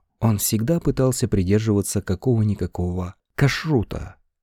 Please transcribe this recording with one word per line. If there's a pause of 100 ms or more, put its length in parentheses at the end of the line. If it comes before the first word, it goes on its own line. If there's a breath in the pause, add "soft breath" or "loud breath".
(200)
Он
всегда
пытался
придерживаться
какого-никакого (200)
кашрута. (260)